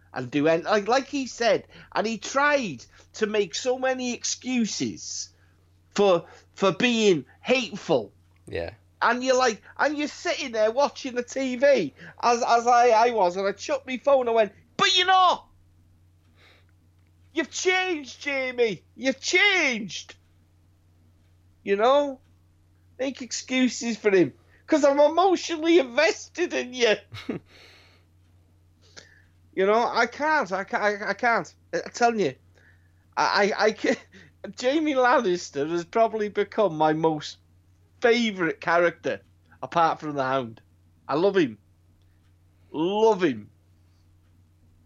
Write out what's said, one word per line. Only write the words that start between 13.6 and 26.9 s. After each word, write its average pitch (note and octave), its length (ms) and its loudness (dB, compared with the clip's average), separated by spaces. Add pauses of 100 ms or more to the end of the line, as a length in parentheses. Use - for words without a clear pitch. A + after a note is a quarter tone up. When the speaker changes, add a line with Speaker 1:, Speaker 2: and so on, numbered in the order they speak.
Speaker 1:
my B3+ 100 -6
phone C4 300 2
and A3+ 80 0
went, G#3+ 160 2 (260)
"But F#4+ 200 2
you're F4+ 100 2
not! F#4 400 4 (1900)
You've D4+ 180 -4
changed, F#4 720 -4
Jaime! B3+ 580 -2 (120)
You've C4 260 -4
changed!" E4 920 0 (1500)
You G3+ 140 0
know? C4+ 420 2 (760)
Make C4+ 240 -6
excuses B3 760 -2
for G#3 140 0
him. E3+ 220 4 (340)
'Cause D4 160 2
I'm C#4+ 160 4
emotionally E4 800 4
invested C#4 760 -2
in B3 200 -6
you. A#3 220 2 (320)